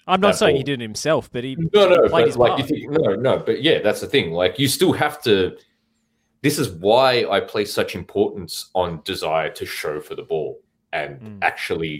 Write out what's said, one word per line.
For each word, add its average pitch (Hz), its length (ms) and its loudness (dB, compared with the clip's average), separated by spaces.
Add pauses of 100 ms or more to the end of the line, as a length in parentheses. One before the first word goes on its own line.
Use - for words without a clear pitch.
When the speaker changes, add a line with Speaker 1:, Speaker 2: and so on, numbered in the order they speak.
Speaker 1:
I'm 185 120 2
not 196 100 4
Speaker 2:
that 180 80 0
Speaker 1:
saying 156 180 4
he 135 80 -2
Speaker 2:
ball. - 20 -10
Speaker 1:
did 135 160 -4
it - 20 -6
himself, 120 480 -2
but 120 120 -6
he 131 120 -8
Speaker 2:
No, 180 320 4
no, 180 80 6 (120)
Speaker 1:
played - 40 0
Speaker 2:
but, 160 140 4
Speaker 1:
his 120 120 0
Speaker 2:
like, 120 160 6
Speaker 1:
part. 135 80 0
Speaker 2:
you 127 40 -6
think, 143 240 -4
no, 143 240 0
no, 113 240 2
but 110 240 -2
yeah, 143 180 4
that's 104 220 0
the 98 60 -8
thing. 95 240 0
Like, 90 260 0
you 135 100 2
still 160 260 2
have 143 300 -2
to, 95 320 2 (840)
this 151 160 0
is 131 120 -2
why 110 600 2
I 98 120 2
place 104 300 -4
such - 220 -4
importance 98 800 -4
on 87 300 -2
desire 80 480 -2
to - 160 -12
show 76 340 -6
for - 140 -14
the - 80 -12
ball 78 360 -6 (340)
and - 260 -8
Speaker 1:
Mm. 107 240 -18
Speaker 2:
actually 80 560 -4